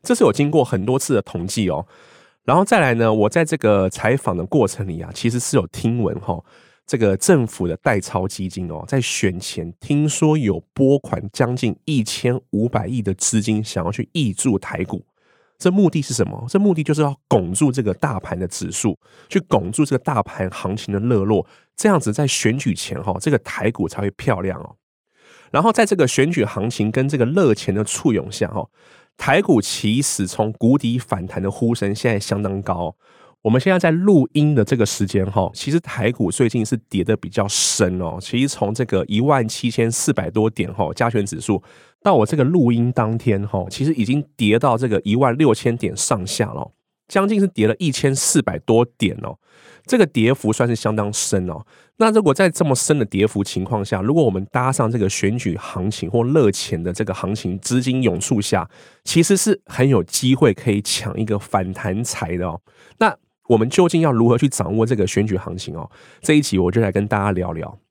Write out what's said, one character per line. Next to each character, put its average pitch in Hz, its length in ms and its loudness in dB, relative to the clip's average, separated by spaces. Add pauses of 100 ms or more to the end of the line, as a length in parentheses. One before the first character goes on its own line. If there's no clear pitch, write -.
这 247 140 0
是 226 80 2
有 110 100 6
经 147 160 0
过 156 160 2
很 98 180 -2
多 127 140 0
次 - 160 -2
的 104 80 2
统 - 240 -8
计 98 240 -2
哦。 78 160 -4 (600)
然 135 120 4
后 196 80 4
再 220 140 4
来 131 160 2
呢， 113 180 4
我 107 160 4
在 165 160 2
这 160 120 -4
个 101 340 2
采 120 260 0
访 92 180 -2
的 85 80 -4
过 110 240 2
程 98 200 -6
里 85 120 -8
啊， 85 140 -12
其 - 160 -2
实 120 100 -4
是 - 160 -4
有 87 120 2
听 117 340 -2
闻 92 180 -2
吼， 85 240 -6 (440)
这 135 100 -2
个 101 180 4
政 139 300 2
府 95 220 -4
的 80 100 -4
代 113 220 0
操 92 280 -4
基 92 220 -6
金 90 220 -8
哦， 80 160 -10
在 135 120 0
选 95 400 -2
前 85 400 -8
听 147 300 0
说 156 260 2
有 101 240 0 (140)
拨 139 240 4
款 - 240 -4 (100)
将 127 240 0
近 120 300 -2
一 139 180 0
千 - 380 -2 (120)
五 107 140 0
百 107 200 -2
亿 120 160 -4
的 98 100 -2
资 - 260 0
金 107 240 0
想 90 220 -6
要 87 60 -2
去 - 220 -6
挹 123 200 -2
注 110 240 0
台 90 260 -6
股， - 220 -8 (520)
这 180 140 2
目 185 180 4
的 156 120 0
是 135 120 -6
什 107 140 0
么？ 107 220 -10
这 196 100 -8
目 202 140 2
的 156 100 -2
就 151 100 0
是 151 80 0
要 143 140 0 (140)
拱 90 240 2
住 139 180 2
这 127 100 -2
个 101 120 -2
大 123 260 -4
盘 - 180 -8
的 92 80 -4
指 85 280 -8
数， - 260 -2 (300)
去 196 100 0
拱 98 320 0
住 147 140 0
这 135 120 -2
个 - 60 -4
大 123 180 -2
盘 - 300 -4
行 95 240 -6
情 104 180 -8
的 98 60 -2
热 110 240 2
络， 101 240 2 (300)
这 - 100 0
样 196 100 4
子 110 140 -2
在 143 160 0
选 120 300 0
举 113 160 -2
前 - 280 -8
吼， 95 200 -4
这 156 100 0
个 - 80 4
台 - 320 -4
股 - 160 -4
才 - 140 -6
会 101 100 -2
漂 95 300 -2
亮 92 180 -6
哦。 - 160 -18 (760)
然 156 120 2
后 226 80 4
在 220 140 4
这 202 100 0
个 160 100 4
选 135 240 2
举 156 140 0
行 101 260 -4
情 110 220 -2
跟 131 160 0
这 147 100 -2
个 123 80 4
热 147 280 4
钱 - 200 -2
的 104 100 0
簇 - 280 0
拥 92 180 0
下 101 200 -4
吼， 98 200 -6 (460)
台 151 260 2
股 143 200 4
其 113 400 -2
实 - 260 -2
从 110 260 -2
谷 123 240 2
底 123 220 -2
反 95 260 -6
弹 90 160 -8
的 98 80 -2
呼 117 240 0
声 101 220 -2
现 117 160 0
在 101 80 0
相 101 240 -4
当 98 180 -4
高 98 120 -4
哦。 85 220 -6 (460)
我 110 80 0
们 127 120 4
现 190 100 2
在 185 80 4
在 170 120 2
录 170 420 4
音 151 200 2
的 110 120 4
这 139 100 0
个 113 100 2
时 - 200 -2
间 95 260 -2
吼， 92 220 0
其 - 180 -6
实 165 80 2
台 120 320 -2
股 101 180 -2
最 120 200 0
近 113 160 -2
是 - 100 -2 (140)
跌 92 160 0
得 107 100 2
比 - 140 -10
较 101 180 -2
深 92 540 0
哦。 85 180 -6
其 123 220 -2
实 139 80 0
从 107 240 -4
这 127 120 -2
个 95 200 -2
一 104 160 0
万 135 260 2
七 117 240 -4
千 113 180 0
四 120 220 -2
百 82 180 0
多 107 200 2
点 92 240 -6
吼， 90 200 -2
加 120 160 0
权 107 160 -2
指 - 140 -8
数 104 220 -2 (400)
到 196 140 4
我 - 100 6
这 - 100 -4
个 143 80 2
录 139 280 4
音 120 200 0
当 113 260 0
天 101 300 0
吼， 92 220 -4
其 135 160 -4
实 160 80 0
已 131 100 0
经 143 220 0 (100)
跌 110 240 2
到 123 160 2
这 123 140 -2
个 104 160 2
一 104 100 2
万 127 220 2
六 143 160 4
千 117 240 -2
点 - 180 -4
上 101 320 -2
下 107 200 -2
了 - 140 -10
哦， - 100 -12 (360)
将 196 220 2
近 214 100 2
是 196 80 2
跌 208 180 0
了 220 120 2
一 160 140 -2
千 135 220 0
四 - 280 0
百 - 180 -4
多 117 240 4 (140)
点 92 240 -2
哦， - 160 -10 (480)
这 254 120 2
个 202 100 6
跌 117 260 2
幅 110 180 0
算 120 160 2
是 117 80 0
相 110 180 -2
当 104 200 -2
深 92 340 -2
哦。 82 160 -10 (340)
那 220 140 4
如 220 100 4
果 151 120 4
在 185 160 4
这 170 160 0
么 135 100 2
深 147 240 0
的 110 60 2
跌 98 200 2
幅 104 160 -2
情 92 220 -4
况 101 220 -4
下， 95 160 -2
如 113 120 0
果 165 80 4
我 123 80 4
们 95 220 -2
搭 127 180 0
上 123 220 0
这 120 80 -2
个 95 80 2
选 104 300 0
举 98 180 -2
行 - 340 -6
情 - 220 -6
或 117 120 2
热 127 280 4
钱 87 300 -6
的 90 100 -4
这 107 140 -4
个 95 80 -6
行 92 200 -4
情 95 260 -4
资 123 200 0
金 127 240 0
涌 90 160 0
出 104 220 0
下， 95 280 -2 (360)
其 165 180 4
实 196 140 4
是 - 300 0
很 131 200 2
有 113 160 4
机 131 320 0
会 123 180 4
可 - 160 -4
以 101 120 0
抢 - 360 -6
一 110 60 -2
个 104 160 -2
反 95 320 -2
弹 101 320 -4
财 87 320 -6
的 90 100 -4
哦。 85 140 -6 (380)
那 220 180 2 (320)
我 - 80 6
们 214 140 2
究 175 180 4
竟 165 140 2
要 156 100 4
如 117 160 4
何 120 100 4
去 139 120 2
掌 98 260 -2
握 113 100 4
这 123 80 0
个 101 140 2
选 101 180 0
举 98 120 -2
行 87 200 -8
情 - 160 -10
哦？ 78 160 -12 (300)
这 - 140 2
一 151 80 6
集 98 180 0
我 90 100 4
就 113 120 2
来 101 100 0
跟 101 160 -2
大 104 100 0
家 101 140 0
聊 90 220 -2
聊。 82 260 -10 (120)